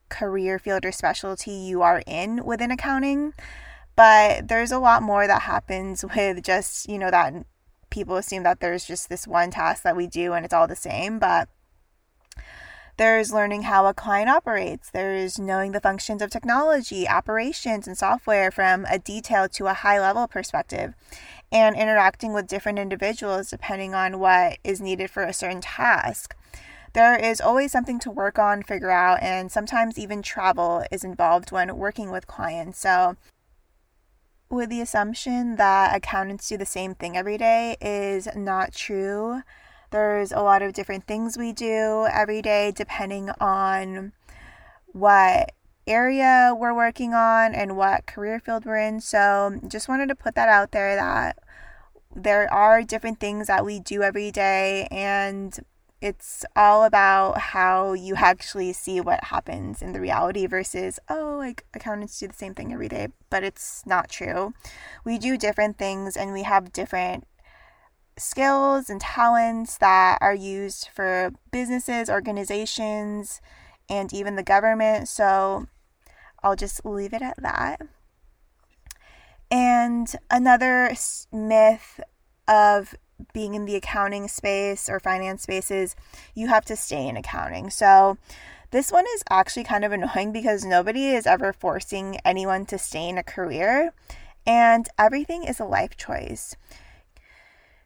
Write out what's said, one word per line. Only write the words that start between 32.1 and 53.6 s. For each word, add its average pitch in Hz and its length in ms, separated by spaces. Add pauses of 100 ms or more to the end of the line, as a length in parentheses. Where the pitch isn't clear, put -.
clients. 165 540
So 180 360 (1300)
with 240 220
the 233 100
assumption 233 760
that 196 380
accountants 196 540
do 214 80
the 196 80
same 190 300
thing 170 200
every 202 220
day 226 420
is 196 560
not 190 380
true. 208 680 (480)
There's 208 400
a 208 100
lot 196 200
of 196 120
different 196 320
things 226 320
we 233 160
do 220 580
every 214 300
day 208 340
depending 196 540 (100)
on 190 720 (760)
what 190 640 (340)
area 254 720
we're 240 160
working 233 400
on 226 400
and 196 240
what 196 280
career 214 340
field 226 260
we're 220 120
in. 214 240
So 202 640
just 214 200
wanted 269 220
to 277 60
put - 200
that 233 140
out 202 220
there 196 240
that - 420 (800)
there 202 360
are 220 320
different 226 360
things 208 280
that 196 160